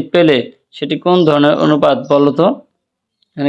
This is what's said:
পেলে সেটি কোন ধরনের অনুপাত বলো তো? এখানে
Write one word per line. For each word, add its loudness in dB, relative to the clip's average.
পেলে 2
সেটি -8
কোন 2
ধরনের 2
অনুপাত 0
বলো 2
তো? 2
এখানে -6